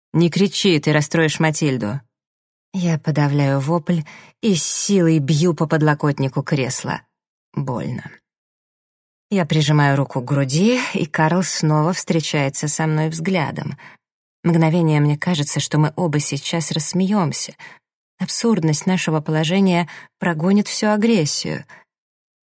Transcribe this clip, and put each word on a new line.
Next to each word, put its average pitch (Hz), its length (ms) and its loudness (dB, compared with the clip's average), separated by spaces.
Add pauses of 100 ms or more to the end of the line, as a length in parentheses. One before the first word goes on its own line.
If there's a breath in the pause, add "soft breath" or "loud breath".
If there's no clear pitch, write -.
(120)
Не 165 180 4
кричи, 185 480 2
ты 151 140 0
расстроишь 151 480 0
Матильду». 139 600 0 (720)
Я 175 280 0
подавляю 143 580 2
вопль 160 440 0 (400 loud breath)
и 214 120 2
с 151 80 0
силой 165 560 2
бью 151 360 2
по 156 120 -2
подлокотнику 147 760 0
кресла. 127 580 -4 (500)
Больно. 123 580 -6 (1160)
Я 190 160 0
прижимаю 147 520 2
руку 131 240 -4
к 120 40 -6
груди, 143 560 0 (140)
и 175 100 -2
Карл 165 380 0
снова 151 500 0
встречается 151 760 -2
со 160 180 -2
мной 156 220 0
взглядом. 160 680 -4 (680 loud breath)
Мгновение 160 560 2
мне 147 180 2
кажется, 151 400 -2
что 147 200 -2
мы 151 180 2
оба 151 240 -2
сейчас - 500 -4
рассмеемся. 180 840 -2 (640 loud breath)
Абсурдность 180 680 0
нашего 165 340 0
положения 170 680 2 (300 loud breath)
прогонит 180 500 0
всю - 200 -2
агрессию. 208 760 0 (840 loud breath)